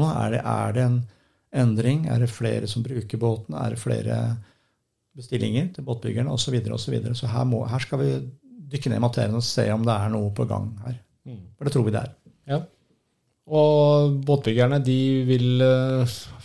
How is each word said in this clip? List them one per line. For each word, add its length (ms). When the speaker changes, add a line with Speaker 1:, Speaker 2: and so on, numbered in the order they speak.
Speaker 1:
Er 240
det, 60
er 240
det 80
en 100
endring? 540
Er 160
det 80
flere 340
som 160
bruker 380
båten? 400
Er 160
det 60
flere 340
bestillinger 640
til 80
båtbyggerne? 480
Og 80
så 100
videre, 240
og 60
så 100
videre. 220
Så 160
her 180
må, 220
her 160
skal 160
vi 80
dykke 240
ned 80
i 60
materien 340
og 80
se 240
om 160
det 80
er 160
noe 240
på 160
gang 220
her. 140
Speaker 2:
Mm. 140
Speaker 1:
For 140
det 80
tror 100
vi 80
det 80
er. 140
Speaker 2:
Ja. 80
Og 680
båtbyggerne, 580
de 140
vil, 320
eh, 540